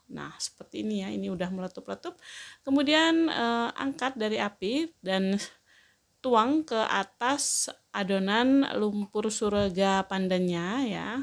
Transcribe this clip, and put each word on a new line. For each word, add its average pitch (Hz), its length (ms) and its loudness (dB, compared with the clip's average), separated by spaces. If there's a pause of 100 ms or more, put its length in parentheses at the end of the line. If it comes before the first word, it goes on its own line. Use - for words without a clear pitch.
(120)
Nah, 151 240 -12
seperti - 480 -10
ini 214 160 -2
ya, 190 80 -6
ini 196 240 -6
udah 180 160 -4
meletup-letup. 190 720 -10 (400)
Kemudian, 311 720 4
eh, 233 400 0
angkat 269 400 -4
dari 214 240 -2
api 226 640 -2
dan 190 400 0 (800)
tuang 262 480 2
ke 226 80 -2
atas - 960 0 (240)
adonan 202 640 4 (160)
lumpur 208 560 -2
surga 196 720 2
pandannya 185 640 0 (240)
ya. 165 160 -6 (140)